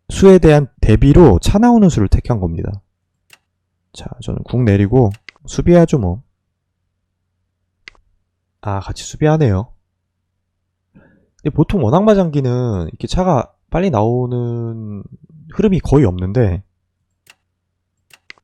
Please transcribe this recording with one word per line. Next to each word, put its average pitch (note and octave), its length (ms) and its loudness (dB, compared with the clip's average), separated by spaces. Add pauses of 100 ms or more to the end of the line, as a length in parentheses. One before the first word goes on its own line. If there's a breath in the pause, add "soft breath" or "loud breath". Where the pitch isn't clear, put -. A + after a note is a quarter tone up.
수에 F#3+ 300 6
대한 D3+ 280 4 (140)
대비로 C3 600 6
차 - 180 0
나오는 A3+ 300 4
수를 A2 200 0
택한 - 320 -2
겁니다. F2+ 420 -8 (1080)
자, - 140 -18 (160)
저는 - 220 -8
궁 B2 200 -2
내리고 G#2 460 2 (360)
수비하죠, E3+ 520 2
뭐. F#2+ 240 -4 (2500)
아, G2 200 -8
같이 - 240 -14
수비하네요. D3 680 -2 (1200)
근데 - 600 -14
보통 F3 280 -2
원악마 F#3 320 2
장기는 B2 760 -2
이렇게 - 180 -14
차가 F3 460 -2 (180)
빨리 F3+ 200 -4
나오는 A#2 1120 -6 (500)
흐름이 F#3+ 280 -4
거의 C#3+ 240 0
없는데, F#2 580 -4 (1800)